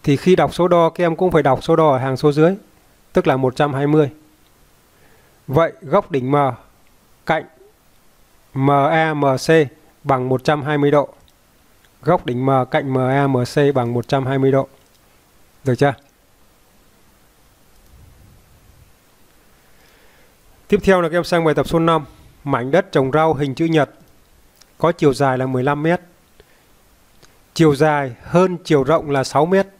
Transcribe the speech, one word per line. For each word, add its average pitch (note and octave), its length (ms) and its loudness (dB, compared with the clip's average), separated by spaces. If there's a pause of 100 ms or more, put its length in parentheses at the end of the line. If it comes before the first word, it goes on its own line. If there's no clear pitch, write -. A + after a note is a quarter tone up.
thì C#3 140 0
khi F#3 180 2
đọc D#3+ 180 0
số F3 140 -2
đo, E3+ 220 2
các F3 140 -4
em E3 120 0
cũng F#3 160 -2
phải D#3+ 120 2
đọc C3+ 200 0
số E3 120 0
đo D#3 160 4
ở C3 60 2
hàng C3 200 -4
số D3 140 0
dưới, D#3 240 2 (580)
tức F3+ 140 0
là C3+ 100 0
một C3 180 -2
trăm C#3+ 180 -2
hai C#3 140 -2
mươi. D3 220 2 (1400)
Vậy D3+ 340 0
góc F3 300 -2
đỉnh C3 200 -2
M C#3+ 40 2 (920)
cạnh D#3+ 180 -2 (1080)
M C3+ 180 0
E D#3 420 0
M D3 100 -4
C C3+ 260 -2 (540)
bằng C3 260 -2
một B2+ 140 -2
trăm D3+ 200 -2
hai D3 140 -2
mươi C#3+ 140 2
độ. C#3+ 180 2 (920)
Góc F3 240 -2
đỉnh B2+ 200 -4
M C3+ 40 2 (220)
cạnh C#3 220 -2
M C3 40 -2
E C3 300 0
M C3+ 160 0
C C#3+ 320 0
bằng A#2+ 180 -2
một A#2+ 140 -4
trăm C3+ 180 -2
hai C3+ 140 -4
mươi C3+ 120 2
độ. C3+ 160 0 (960)
Được B2+ 120 -2
chưa? C#3+ 180 0 (4000)
Tiếp G3+ 160 0
theo F#3+ 180 4
là E3 80 -2
các E3 80 -2
em F3 60 -2
sang E3+ 200 -2
bài D3+ 120 2
tập C#3 120 -2
số E3+ 120 -2
năm. E3 260 0 (380)
Mảnh C3 280 -4
đất F#3+ 200 0
trồng C3+ 200 0
rau D#3 220 2
hình C3+ 220 -4
chữ E3 100 -2
nhật D#3+ 240 2 (880)
có D#3+ 140 0
chiều D3+ 220 2
dài C3 240 0
là C3 80 -2
mười B2+ 180 -4
lăm C#3+ 200 -2
mét. E3+ 180 0 (1500)
Chiều D#3 220 2
dài C#3+ 480 -2
hơn F3+ 400 0
chiều C#3+ 200 0
rộng D#3 260 -2
là C#3 140 -2
sáu C#3+ 220 0
mét. F#3+ 220 0 (120)